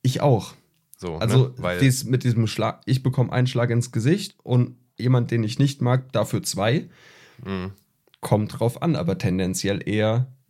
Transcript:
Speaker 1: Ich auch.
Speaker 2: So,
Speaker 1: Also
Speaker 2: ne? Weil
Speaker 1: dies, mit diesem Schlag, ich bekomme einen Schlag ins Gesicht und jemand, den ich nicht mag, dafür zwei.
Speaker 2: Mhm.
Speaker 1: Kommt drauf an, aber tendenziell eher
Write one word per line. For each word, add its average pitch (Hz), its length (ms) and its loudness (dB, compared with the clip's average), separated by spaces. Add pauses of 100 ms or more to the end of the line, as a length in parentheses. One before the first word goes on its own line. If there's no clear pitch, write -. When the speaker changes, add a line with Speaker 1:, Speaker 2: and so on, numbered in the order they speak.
Speaker 1:
Ich 127 200 0
auch. 123 320 2 (420)
Speaker 2:
So, 85 220 -8
Speaker 1:
Also 123 320 4
Speaker 2:
ne? - 80 -14
Weil 87 220 -2
Speaker 1:
dies, 127 260 2
mit 127 180 0
diesem 117 240 2
Schlag, 107 380 -4
ich 131 180 0
bekomme 127 300 0
einen 127 140 2
Schlag 120 220 0
ins 117 220 0
Gesicht 139 520 0
und 123 340 0 (200)
jemand, 120 340 2
den 117 120 0
ich 107 160 -4
nicht 139 220 2
mag, 127 320 0
dafür 107 280 0
zwei. 120 460 -2 (580)
Speaker 2:
Mhm. 95 280 -6 (480)
Speaker 1:
Kommt - 380 0
drauf 120 220 -2
an, 165 140 0
aber 90 240 -2
tendenziell 92 680 -2
eher 110 460 0 (160)